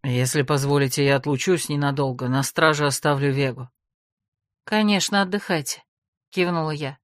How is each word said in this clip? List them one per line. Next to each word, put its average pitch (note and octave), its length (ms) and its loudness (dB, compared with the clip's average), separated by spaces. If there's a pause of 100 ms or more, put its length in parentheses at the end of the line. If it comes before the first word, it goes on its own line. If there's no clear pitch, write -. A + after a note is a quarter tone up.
«Если B2+ 380 0
позволите, C#3 640 2
я C#3 120 4
отлучусь D3 520 0
ненадолго, C#3 580 -2
на C3+ 160 0
страже D3+ 440 2
оставлю C#3+ 440 0
Вегу». C3 380 -2 (960)
«Конечно, G#3 580 0
отдыхайте», F#3 640 -4 (480)
кивнула F3 400 -2
я. C#3+ 320 -8